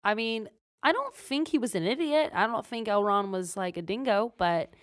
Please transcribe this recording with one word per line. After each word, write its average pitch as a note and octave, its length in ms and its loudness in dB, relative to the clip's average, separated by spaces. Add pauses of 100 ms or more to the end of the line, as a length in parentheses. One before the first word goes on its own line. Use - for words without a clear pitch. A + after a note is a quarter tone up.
I G#3 100 4
mean, A3+ 340 -4 (340)
I D#4 100 4
don't C5+ 220 -2
think D4+ 340 -2
he D#4 100 0
was A3+ 160 -2
an E3 100 0
idiot. C#4+ 500 2
I F#3+ 120 2
don't A3+ 200 -4
think A3+ 220 -6
L. G#3 160 4
Ron G3+ 260 2
was, F#3 260 -6
like, F3+ 200 -4
a F3 60 -6
dingo, A3 540 0
but E3+ 460 0